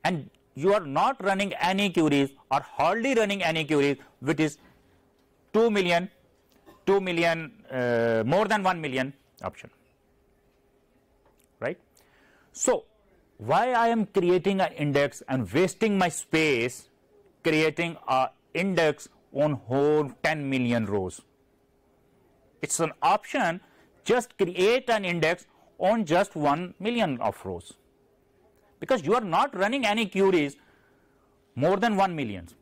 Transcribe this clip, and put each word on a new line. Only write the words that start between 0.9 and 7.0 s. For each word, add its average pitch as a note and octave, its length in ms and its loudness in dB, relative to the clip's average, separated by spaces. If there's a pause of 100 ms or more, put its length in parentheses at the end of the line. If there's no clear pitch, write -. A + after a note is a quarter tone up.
running G3 300 -2
any F#3+ 360 0
queries D3 400 2 (220)
or C#3 80 2
hardly A3+ 540 -2
running G3+ 280 0
any D#3+ 220 -2
queries, C#3+ 320 2 (240)
which C#3+ 180 -2
is D#3 200 0 (960)
two A3+ 180 4
million, F3+ 380 0 (800)
two G3 140 4